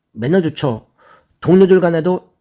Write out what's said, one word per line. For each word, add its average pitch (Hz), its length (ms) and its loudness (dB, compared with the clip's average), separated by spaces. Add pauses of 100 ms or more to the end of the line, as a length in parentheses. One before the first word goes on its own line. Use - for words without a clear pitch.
(100)
매너 156 320 -2
좋죠, 143 460 -6 (520)
동료들 185 400 4
간에도 175 600 -4